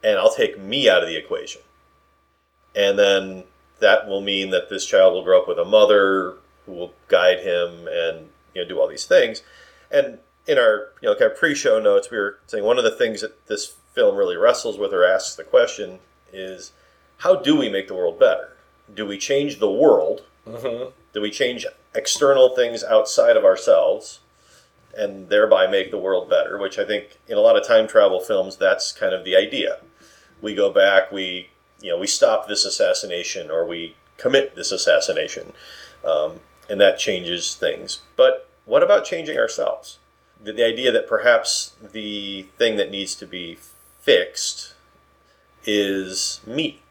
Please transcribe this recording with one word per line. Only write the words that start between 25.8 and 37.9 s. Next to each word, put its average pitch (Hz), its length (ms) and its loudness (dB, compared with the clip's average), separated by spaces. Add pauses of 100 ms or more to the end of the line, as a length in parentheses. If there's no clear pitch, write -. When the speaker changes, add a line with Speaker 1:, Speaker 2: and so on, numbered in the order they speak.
Speaker 1:
the 104 60 -6
world 92 320 -4
better? - 300 -2
Which 98 200 -8
I 101 60 -2
think 104 320 -8 (100)
in 104 100 -4
a 104 40 2
lot - 160 6
of 123 100 -2
time 110 200 4
travel 98 320 4
films, 95 380 -4
that's 95 340 -2
kind 92 220 -4
of 92 120 -8
the 95 100 -2
idea. 92 440 0 (600)
We 107 140 -8
go 98 160 0
back, 98 400 4
we, 92 380 -8 (320)
you 98 80 -14
know, 85 100 -4
we 101 80 -6
stop - 400 0
this 101 180 -4
assassination 90 840 -4
or 82 140 -2
we 82 300 -12 (220)
commit 131 380 -2
this - 160 -8
assassination, - 800 -2 (520)
um, 78 340 -4 (300)
and 101 100 -8
that 98 200 4
changes 87 560 -6
things. 80 460 -8 (140)